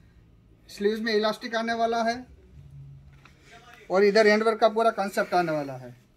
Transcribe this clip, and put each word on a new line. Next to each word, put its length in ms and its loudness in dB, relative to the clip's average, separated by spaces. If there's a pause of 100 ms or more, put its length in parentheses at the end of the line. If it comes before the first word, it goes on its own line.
(680)
Sleeves 320 -2
में 140 -2
elastic 400 -2
आने 200 -2
वाला 280 0
है 240 -4 (1600)
और 140 4
इधर 220 4
हैंडवर्क 320 2
का 100 4
पूरा 220 2
concept 440 -4
आने 180 0
वाला 200 -6
है 240 -16 (200)